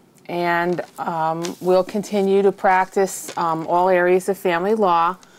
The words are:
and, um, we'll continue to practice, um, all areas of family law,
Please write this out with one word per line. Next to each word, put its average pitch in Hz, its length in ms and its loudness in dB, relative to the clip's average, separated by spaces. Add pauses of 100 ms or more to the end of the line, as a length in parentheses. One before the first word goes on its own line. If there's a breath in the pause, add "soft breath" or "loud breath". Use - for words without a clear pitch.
(260)
and, 175 540 -2 (180)
um, 160 460 -4 (160)
we'll 185 240 2
continue 196 560 -2
to 196 100 4
practice, 190 840 0
um, 165 300 -2
all 180 240 2
areas 180 400 2
of 190 80 -2
family 185 360 0
law, 180 420 0 (220 loud breath)